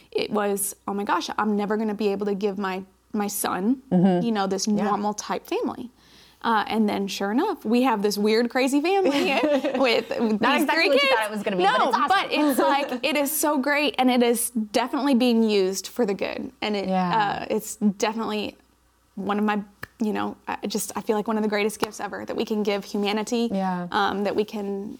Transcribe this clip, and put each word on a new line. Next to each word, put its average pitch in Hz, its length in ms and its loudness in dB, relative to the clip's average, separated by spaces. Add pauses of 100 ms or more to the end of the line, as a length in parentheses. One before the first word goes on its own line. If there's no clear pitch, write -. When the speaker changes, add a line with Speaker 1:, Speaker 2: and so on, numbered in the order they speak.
(120)
Speaker 1:
it - 180 -2
was, 202 460 -2 (100)
"Oh 196 80 -4
my 202 100 -4
gosh, 330 320 -2
I'm 214 200 0
never 208 200 0
gonna 214 180 -2
be 208 140 0
able 196 180 -2
to 208 80 0
give 196 240 -2
my, 190 260 -6 (280)
my 208 140 -2
son, 208 640 -2
Speaker 2:
Mm-hmm. 180 340 4
Speaker 1:
you 233 80 0
know, 196 140 0
this 190 220 -2
Speaker 2:
Yeah. 208 160 0
Speaker 1:
normal 208 300 0
type - 320 -8
family." 294 440 -6 (520)
Uh, 220 260 2
and 220 200 2
then 196 200 -2
sure 196 240 -4
enough, 330 340 0
we 240 160 4
have 233 200 2
this 208 140 0
weird, 214 320 2
crazy 262 320 2
family 370 300 2
Speaker 2:
<laughs> 285 320 2 (360)
Speaker 1:
with, 247 300 2 (100)
with 220 220 2
Speaker 2:
Not 254 140 4
Speaker 1:
these 302 80 2
Speaker 2:
exactly 277 60 0
Speaker 1:
three 320 200 2
Speaker 2:
what 277 120 4
Speaker 1:
kids. - 20 4
Speaker 2:
you 269 140 4
thought 220 100 0
it 208 40 -6
was 214 120 -6
gonna 214 140 -2
be, 349 80 2
Speaker 1:
No, 427 120 4
Speaker 2:
but 466 60 2
it's 294 140 2
awesome. 294 120 2
Speaker 1:
but 381 240 2
it's 294 260 2
Speaker 2:
<laughs> 285 340 2
Speaker 1:
like, 247 120 -4
it 302 120 0
is 285 200 0
so 302 220 2
great, 285 400 2
and 254 120 4
it 247 120 4
is 233 280 2
definitely 247 640 0
being 226 260 4
used 196 460 2
for 240 180 -2
the 196 80 0
good. - 380 -6 (100)
And 214 140 0
it, 190 120 -4
Speaker 2:
Yeah. 185 540 0
Speaker 1:
uh, - 80 -8
it's - 260 -4
definitely 214 800 -2 (600)
one 202 220 -2
of 208 60 0
my, 208 180 0 (400)
you 214 120 0
know, 208 200 -4 (140)
I - 180 -6
just, 208 300 -6
I 202 60 -8
feel 220 120 0
like 208 140 -2
one 220 80 0
of 214 60 0
the 214 80 0
greatest 208 280 -2
gifts - 220 -10
ever, 202 240 -8
that - 100 -8
we 226 120 -2
can 214 160 -2
give 202 240 -2
humanity, 214 640 -2
Speaker 2:
Yeah. 185 400 -2
Speaker 1:
um, 202 320 0
that 196 100 -2
we 214 100 0
can, 202 560 -8